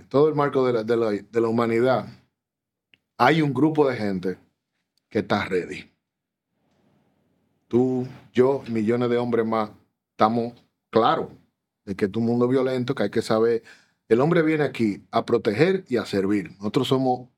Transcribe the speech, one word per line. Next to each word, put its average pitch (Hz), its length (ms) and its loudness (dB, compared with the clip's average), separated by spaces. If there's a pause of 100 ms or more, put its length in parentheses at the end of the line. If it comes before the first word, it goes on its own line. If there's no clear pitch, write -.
todo 147 240 2
el 151 60 -2
marco 139 300 0
de 123 80 2
la, 113 100 -2
de 117 140 0
la, 113 140 0
de 104 300 -2
la 117 80 2
humanidad, 117 580 0 (1120)
hay 143 260 2
un 143 100 -2
grupo 147 340 2
de 127 100 -2
gente 95 400 -6 (720)
que 113 100 -4
está 104 260 -2
ready. - 460 -6 (1800)
Tú, 127 400 0 (240)
yo, 131 380 2
millones 117 400 0
de 120 80 0
hombres 120 280 0
más, 110 260 -2 (400)
estamos 117 420 0 (360)
claros 120 400 2 (560)
de 98 100 -8
que 104 100 -4
es 95 100 -4
un 117 100 -2
mundo 120 220 2
violento, 131 480 0
que - 80 -2
hay 101 60 -2
que 117 120 -2
saber 113 420 0 (460)
el 113 120 4
hombre 165 200 2
viene 156 220 2
aquí 113 480 -2
a 113 140 -2
proteger 127 640 0
y 120 100 -2
a 104 80 -4
servir. 98 520 -2
Nosotros 117 300 -2
somos 131 500 -2